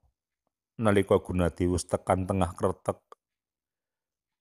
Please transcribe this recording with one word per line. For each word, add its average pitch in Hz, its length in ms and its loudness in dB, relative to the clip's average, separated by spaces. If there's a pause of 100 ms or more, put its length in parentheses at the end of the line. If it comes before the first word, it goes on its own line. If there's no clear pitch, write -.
(840)
nalika 101 400 2
Gunadi 90 480 -2
wis 90 160 -4
tekan 95 400 -2
tengah 92 320 -2
Kretek, 98 400 -4 (1400)